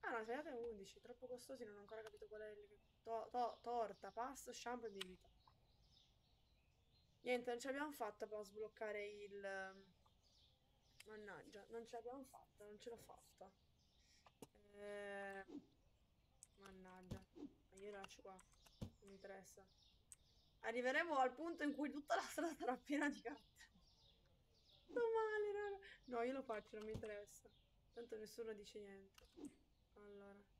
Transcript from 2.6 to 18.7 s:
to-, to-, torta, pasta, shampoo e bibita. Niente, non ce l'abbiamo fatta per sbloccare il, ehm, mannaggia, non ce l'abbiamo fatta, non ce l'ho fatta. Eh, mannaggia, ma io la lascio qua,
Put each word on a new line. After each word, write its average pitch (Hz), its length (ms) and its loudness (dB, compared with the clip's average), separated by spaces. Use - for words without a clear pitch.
to-, 226 280 2
to-, 240 320 4
torta, 214 480 2
pasta, 254 420 -2
shampoo 240 360 -2
e - 20 -2
bibita. 185 360 -8
Niente, 247 260 4
non 240 100 2
ce 269 100 -4
l'abbiamo 285 240 2
fatta 302 340 -4
per 214 180 -4
sbloccare 208 600 -4
il, 202 360 -10
ehm, 196 420 -4
mannaggia, 208 640 -10
non 226 160 -4
ce 240 100 -6
l'abbiamo 247 280 -4
fatta, - 400 -18
non 208 140 -12
ce 240 120 -8
l'ho 233 80 -8
fatta. - 520 -16
Eh, 202 720 -4
mannaggia, 185 680 -10
ma 190 60 -18
io 202 140 -8
la 202 100 -8
lascio - 200 -12
qua, 190 160 -12